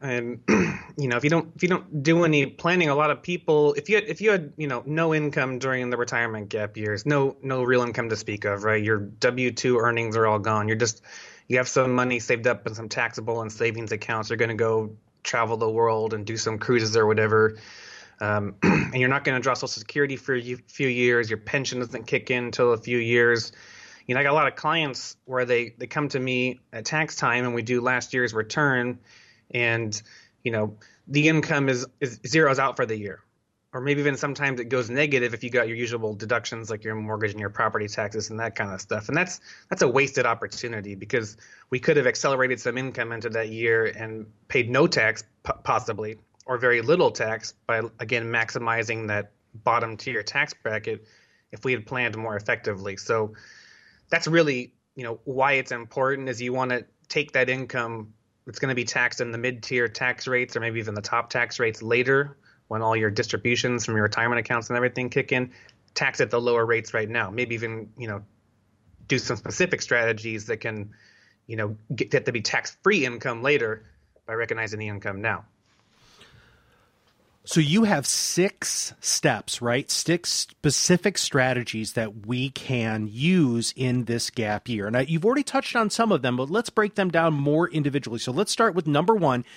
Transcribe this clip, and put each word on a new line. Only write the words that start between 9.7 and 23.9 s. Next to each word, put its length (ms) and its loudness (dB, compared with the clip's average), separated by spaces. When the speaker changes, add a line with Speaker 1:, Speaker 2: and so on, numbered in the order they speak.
Speaker 1:
earnings 400 2
are 80 6
all 140 4
gone. 280 2
You're 80 2
just, 260 0
you 100 2
have 120 2
some 260 4
money 240 2
saved 260 0
up 220 0
in 80 -4
some 140 -10
taxable 520 -4
and 80 -8
savings 440 -2
accounts. 360 -4
You're 80 -2
gonna 180 0
go 420 0
travel 320 0
the 140 0
world 440 2
and 120 -6
do 100 -6
some 220 -2
cruises 400 2
or 80 6
whatever. 520 4
Um, 400 -2
<clears throat> 40 0
and 320 2
you're 120 4
not 160 2
gonna 160 0
draw 140 2
Social 160 -4
Security 480 -2
for 180 -2
a 200 -4
few 340 -4
years. 400 2
Your 100 -4
pension 400 -4
doesn't 260 -8
kick 260 -2
in 140 0
until 280 2
a 40 2
few 200 -4
years. 560 2